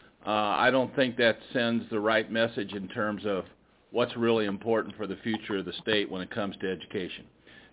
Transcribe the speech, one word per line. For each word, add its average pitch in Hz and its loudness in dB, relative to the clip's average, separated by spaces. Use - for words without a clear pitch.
uh, 101 -2
I 107 4
don't 127 2
think 127 2
that 117 4
sends 117 0
the 107 0
right 110 2
message 113 0
in 98 -6
terms 104 -4
of 95 0
what's 120 0
really 117 4
important 101 -2
for 107 -6
the 92 -6
future 107 -4
of 90 -4
the 87 -8
state 107 0
when 92 -6
it - -10
comes 101 -4
to 95 -4
education. 90 -8